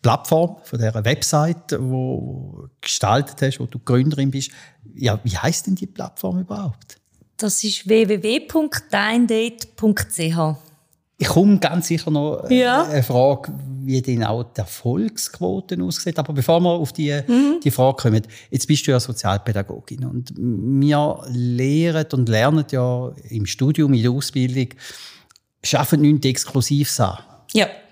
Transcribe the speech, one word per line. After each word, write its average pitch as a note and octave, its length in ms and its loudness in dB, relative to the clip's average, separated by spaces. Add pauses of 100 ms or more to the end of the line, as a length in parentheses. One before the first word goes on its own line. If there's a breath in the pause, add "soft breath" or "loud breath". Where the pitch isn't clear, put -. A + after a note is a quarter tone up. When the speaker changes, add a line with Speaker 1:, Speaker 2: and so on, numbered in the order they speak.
Speaker 1:
Plattform, D#3+ 600 2
von - 160 -8
dieser A2 260 -2
Website, D3+ 720 0
wo C3 840 -6
du C3 60 -20 (120)
gestaltet - 600 0
hast, C3 180 0
wo B2 80 -6
du - 100 -12
Gründerin C3+ 540 2
bist. C3+ 180 -6 (460 loud breath)
Ja, G#2+ 280 0
wie F#2+ 140 -2
heisst - 300 -2
denn F#3+ 80 2
die F#3+ 100 -8
Plattform F#3 540 -6
überhaupt? F#3 580 -8 (400)
Speaker 2:
Das G#3+ 260 -2
ist G#3 240 -6
w A3 200 4
w G3+ 160 -2
w A3+ 180 0
punkt - 480 -2
dein A3 380 2
date A3+ 480 -4
punkt - 360 0
c E3 220 -2
h. D#3 240 0 (600)
Speaker 1:
Ich - 80 0
komme G3 320 6
ganz E3 260 0
sicher E3 240 -2
noch, D3+ 400 -2
äh, B3+ 120 6
Speaker 2:
Ja. B3+ 240 2
Speaker 1:
eine D3 180 0
Frage, C3+ 500 2 (300)
wie C3 180 0
denn A#2+ 220 0
auch G#2+ 180 -2
die A#2+ 200 -8
Erfolgsquote F3+ 1200 -4
aussieht. F3 340 -4
Aber D3+ 160 -4
bevor E3 280 2
wir F3+ 100 4
auf E3+ 220 -2
die, D3 340 -2
Speaker 2:
Mhm. C#4+ 360 2
Speaker 1:
die D3 60 4
Frage C3 320 2
kommen, A2 240 2 (240 loud breath)
jetzt - 180 -4
bist D3+ 200 2
du C#3+ 40 2
ja B2 80 4
Sozialpädagogin G#2 1080 -4
und B2 300 -8
wir C#3 920 0
lehren C#3 840 0
und B2+ 140 2
lernen C#3 440 4
ja B2 420 -2 (160)
im G#2+ 160 -4
Studium, C#3+ 480 2
in A#2 80 4
der B2 80 4
Ausbildung, B2+ 600 -2 (920 loud breath)
schaffen C#3+ 380 2
nichts D3 240 4
Exklusives C#3 720 0
an, G2 200 0 (340)
Speaker 2:
Ja. G#3+ 160 2 (220)